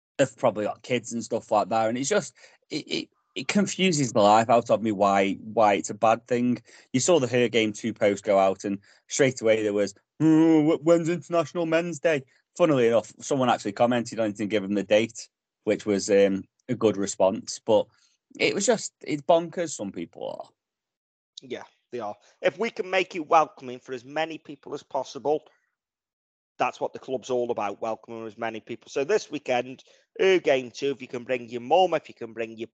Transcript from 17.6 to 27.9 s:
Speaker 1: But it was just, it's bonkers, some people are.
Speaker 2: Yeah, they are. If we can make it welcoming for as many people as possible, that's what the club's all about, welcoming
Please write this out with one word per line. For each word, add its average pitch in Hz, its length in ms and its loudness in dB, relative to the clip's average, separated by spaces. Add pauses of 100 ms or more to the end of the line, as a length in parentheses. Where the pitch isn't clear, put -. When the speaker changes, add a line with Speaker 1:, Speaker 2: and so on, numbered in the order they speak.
Speaker 1:
But 107 220 2 (520)
it - 160 0
was 202 120 -4
just, - 340 -2
it's 147 220 -8
bonkers, 170 480 0
some 98 220 -10
people - 480 -12
are. - 80 -18 (960)
Speaker 2:
Yeah, 120 200 -12 (300)
they 120 80 -8
are. 104 160 -10 (260)
If - 160 0
we 226 120 -4
can 185 200 -10
make 190 240 -2
it 160 140 -8
welcoming 139 500 0
for 131 140 -18
as 123 120 -10
many 151 340 -8
people 143 360 -18
as 135 80 -12
possible, 139 640 -6 (1120)
that's 127 220 -4
what 139 120 -6
the - 60 -14
club's 127 320 -8
all 123 200 -2
about, 104 300 -6
welcoming 113 460 -8